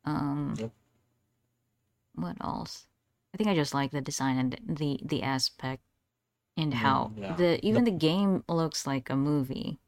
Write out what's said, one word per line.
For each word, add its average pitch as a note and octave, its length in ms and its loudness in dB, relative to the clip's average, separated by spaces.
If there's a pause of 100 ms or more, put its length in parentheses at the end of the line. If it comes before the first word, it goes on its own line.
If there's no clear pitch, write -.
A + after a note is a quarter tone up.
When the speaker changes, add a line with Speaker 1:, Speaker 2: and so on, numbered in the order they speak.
Speaker 1:
Um, C#3+ 540 -2
Speaker 2:
Yep. A2+ 120 -6 (1400)
Speaker 1:
what E3+ 260 -6
else? - 460 -8 (460)
I F#3+ 40 -14
think G#3 120 2
I G3 60 4
just C#3+ 200 2
like C#3 180 0
the D3 80 -2
design C3+ 380 0
and B2+ 220 0 (180)
the, D3 240 0
the D3 200 -2
aspect C3 600 -2 (760)
and D3+ 160 0
Speaker 2:
Mm, B2 40 -2
Speaker 1:
how B2+ 400 2
Speaker 2:
yeah. G2+ 180 -6
Speaker 1:
the, E3+ 300 2
even A3+ 200 6
Speaker 2:
The A#3 60 4
Speaker 1:
the... F3+ 60 -2
game F3+ 520 2
looks E3 380 0
like C3+ 240 -2
a C3 60 0
movie C#3 720 0